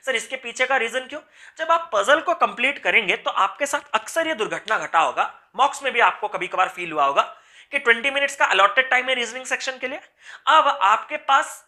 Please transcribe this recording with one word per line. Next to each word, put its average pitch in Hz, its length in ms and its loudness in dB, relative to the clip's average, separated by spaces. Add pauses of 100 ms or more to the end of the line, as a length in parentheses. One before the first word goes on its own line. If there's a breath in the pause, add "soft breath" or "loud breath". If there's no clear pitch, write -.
सर, 262 100 -2
इसके 220 220 -6
पीछे 233 280 -4
का 262 120 0
रीजन 247 300 -4
क्यों? 285 140 -12 (380 loud breath)
जब 330 120 -2
आप 330 220 0
पजल 226 280 4
को 330 140 0
कंप्लीट 262 440 0
करेंगे 196 380 2
तो - 140 -4
आपके 196 340 0
साथ 294 300 -6
अक्सर 320 320 -2
ये 320 80 -2
दुर्घटना 202 420 -4
घटा 165 220 0
होगा, 156 320 0 (260)
मॉक्स 269 260 0
में 262 100 -2
भी 233 80 0
आपको 202 260 2
कभी 185 200 -6
कभार 180 220 0
फील 175 220 -10
हुआ 151 140 2
होगा 143 160 2 (520 soft breath)
कि 277 60 0
ट्वेंटी 233 320 2
मिनट्स 277 240 -2
का 302 120 2
अलॉटेड 202 420 4
टाइम 254 200 0
है 254 60 0
रीजनिंग 247 300 -6
सेक्शन 262 320 -6
के 254 100 -10
लिए, 277 120 -10 (480 loud breath)
अब 302 200 6 (140)
आपके 220 380 2
पास - 480 0